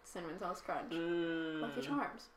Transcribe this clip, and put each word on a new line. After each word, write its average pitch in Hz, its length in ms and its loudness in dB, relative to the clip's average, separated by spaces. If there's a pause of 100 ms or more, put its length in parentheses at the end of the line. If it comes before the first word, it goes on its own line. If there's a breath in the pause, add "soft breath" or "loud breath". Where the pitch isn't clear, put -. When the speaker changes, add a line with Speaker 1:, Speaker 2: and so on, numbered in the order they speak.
Speaker 1:
cinnamon 170 360 -8
toast 185 260 -2
crunch. 160 260 0
Speaker 2:
Mm. 165 680 2
Speaker 1:
Lucky 143 200 0
Charms. 254 420 0 (140)